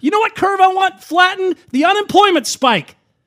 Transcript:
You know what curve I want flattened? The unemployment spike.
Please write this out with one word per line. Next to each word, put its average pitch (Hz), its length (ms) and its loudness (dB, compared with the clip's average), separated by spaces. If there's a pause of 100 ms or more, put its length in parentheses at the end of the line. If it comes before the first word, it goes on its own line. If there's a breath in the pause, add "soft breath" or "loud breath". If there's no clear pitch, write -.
You 269 100 -4
know 427 80 0
what 427 160 -2
curve 381 240 -2
I 381 140 4
want 381 300 -4
flattened? 370 520 -2 (160 soft breath)
The 277 140 0
unemployment 392 600 2
spike. 220 500 -2 (320)